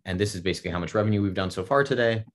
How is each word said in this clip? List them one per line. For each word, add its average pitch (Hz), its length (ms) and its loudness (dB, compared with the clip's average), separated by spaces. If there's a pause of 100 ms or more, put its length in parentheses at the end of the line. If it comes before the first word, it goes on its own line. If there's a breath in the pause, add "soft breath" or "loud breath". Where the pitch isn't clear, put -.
and 90 120 -4
this 101 160 0
is 90 60 -6
basically 87 300 -2
how 87 80 -4
much 87 160 -6
revenue 107 260 2
we've 98 140 0
done 95 160 -2
so 95 120 -6
far 139 220 2
today, 117 400 2 (100)